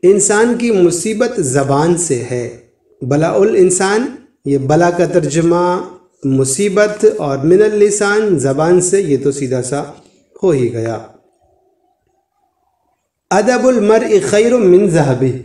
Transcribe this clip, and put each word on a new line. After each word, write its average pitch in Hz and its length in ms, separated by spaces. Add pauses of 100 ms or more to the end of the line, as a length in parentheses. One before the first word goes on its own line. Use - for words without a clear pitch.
इंसान 208 540
की 233 160
मुसीबत 214 680
ज़बान 143 560
से 135 240
है। 120 240 (560)
बलाउल 180 540
इंसान, 196 520 (380)
ये 139 140
बला 156 320
का 175 160
तर्जुमा 170 540 (600)
मुसीबत 196 840 (160)
और 135 240
मिनल 208 300
लिसान 208 640
ज़बान 151 420
से, 185 220
ये 147 160
तो 139 140
सीधा 127 300
सा 139 180 (560)
हो 190 160
ही 127 160
गया। 113 280 (2250)
अदबुल 233 520
मर्इ 220 380
खैरुम 220 440
मिन 185 260
ज़हबी। 131 420 (120)